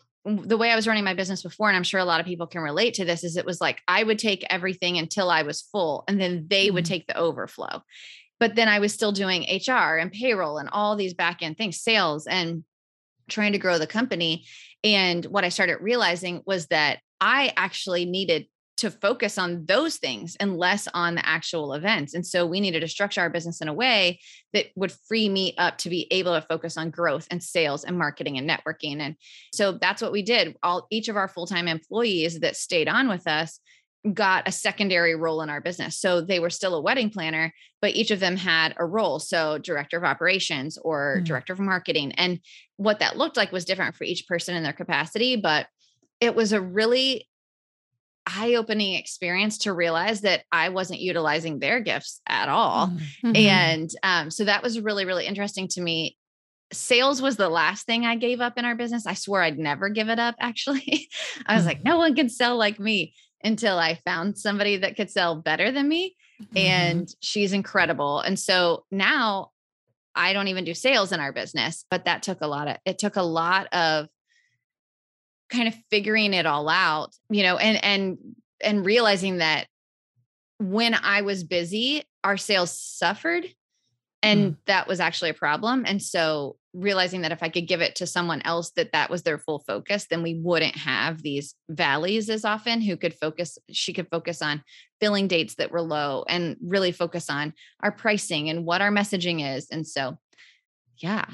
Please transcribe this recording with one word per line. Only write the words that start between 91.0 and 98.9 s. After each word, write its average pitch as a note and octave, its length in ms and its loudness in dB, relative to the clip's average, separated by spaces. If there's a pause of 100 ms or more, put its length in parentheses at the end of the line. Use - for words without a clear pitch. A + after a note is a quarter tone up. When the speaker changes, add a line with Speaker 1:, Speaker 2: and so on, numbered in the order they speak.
Speaker 1:
these D3 320 -6 (160)
valleys E3 600 0
as G#3+ 140 -2
often, A3+ 380 -2
who G3 160 0
could E3 160 -2
focus, D#3 460 -6 (120)
she E3 220 -4
could F3 160 -6
focus E3+ 320 -6
on D3+ 220 -2 (360)
billing G3+ 280 2
dates E3 280 0
that - 160 -2
were E3+ 100 -2
low D3 460 -2
and F3 340 -2
really F3+ 300 0
focus E3+ 380 -4
on D3 240 -4 (280)
our G#3 100 0
pricing F3+ 580 -2
and E3 160 -4
what F3 160 0
our G3+ 100 2